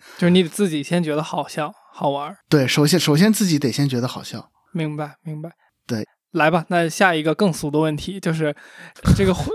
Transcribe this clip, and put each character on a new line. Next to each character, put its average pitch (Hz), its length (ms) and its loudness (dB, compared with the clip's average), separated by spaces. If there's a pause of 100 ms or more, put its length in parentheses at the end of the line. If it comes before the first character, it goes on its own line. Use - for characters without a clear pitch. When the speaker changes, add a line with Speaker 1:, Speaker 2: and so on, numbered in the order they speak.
(160)
Speaker 1:
就 175 120 2
是 - 20 6
你 180 140 6
自 185 240 -2
己 156 120 -2
先 170 220 -2
觉 151 140 -2
得 156 40 0
好 160 280 -6
笑、 156 240 -6 (200)
好 - 180 -2
玩 143 140 -4
儿。 175 120 -12 (120)
Speaker 2:
对， 139 200 4
首 147 180 2
先， 160 140 2
首 143 160 2
先 208 160 4
自 208 120 0
己 160 140 0
得 127 140 -2
先 143 160 0
觉 127 120 -2
得 127 60 -4
好 104 160 -8
笑。 - 260 -14 (220)
Speaker 1:
明 151 260 -6
白， 147 280 -12
明 151 180 -12
白。 170 80 -14 (380)
Speaker 2:
对。 110 180 -6 (240)
Speaker 1:
来 156 180 2
吧， 160 200 0
那 170 200 0
下 180 280 2
一 156 40 0
个 151 140 0
更 190 180 2
俗 151 160 -6
的 147 120 0
问 156 160 0
题， 180 240 -8
就 170 120 -2
是 156 220 -2 (640)
这 196 100 2
个 185 80 2 (200)